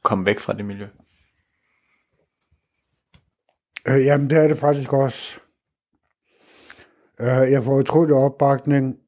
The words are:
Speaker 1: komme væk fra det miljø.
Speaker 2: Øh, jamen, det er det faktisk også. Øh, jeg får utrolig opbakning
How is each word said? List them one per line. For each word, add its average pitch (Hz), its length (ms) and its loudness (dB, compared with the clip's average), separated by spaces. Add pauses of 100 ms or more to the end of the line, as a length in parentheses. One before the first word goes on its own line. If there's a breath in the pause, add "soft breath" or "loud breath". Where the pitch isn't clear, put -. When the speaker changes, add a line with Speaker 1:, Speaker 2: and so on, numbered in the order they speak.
Speaker 1:
komme 98 240 -4
væk 104 120 -2
fra - 140 -8
det 104 120 -8
miljø. 101 220 -12 (3000)
Speaker 2:
Øh, 135 160 2
jamen, 143 260 0
det 160 80 2
er 156 100 4
det 151 100 0
faktisk 143 340 -2
også. - 480 -4 (1800 soft breath)
Øh, 120 60 -4
jeg 131 380 2
får 135 140 0
utrolig 151 360 2
opbakning 135 840 0 (120)